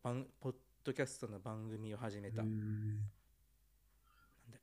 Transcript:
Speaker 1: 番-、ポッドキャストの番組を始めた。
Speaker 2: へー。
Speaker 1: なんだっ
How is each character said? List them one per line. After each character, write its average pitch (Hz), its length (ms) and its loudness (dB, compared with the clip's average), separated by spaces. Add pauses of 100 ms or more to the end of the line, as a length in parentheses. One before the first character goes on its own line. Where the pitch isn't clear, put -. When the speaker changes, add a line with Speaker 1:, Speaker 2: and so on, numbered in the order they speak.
Speaker 1:
番-、 127 260 2 (120)
ポ 135 100 0
ッ 127 60 0 (280)
ド 135 100 2
キ - 80 2
ャ 131 40 6
ス - 140 -6
ト 117 80 -4
の 104 120 -4
番 110 300 -2
組 110 240 -2
を 104 40 -4
始 107 220 -2
め 101 120 -4
た。 110 100 2
Speaker 2:
へ 110 40 4
ー。 - 20 4
Speaker 1:
な 110 80 4
ん 107 420 2 (1500)
だ 120 60 -16
っ - 60 -20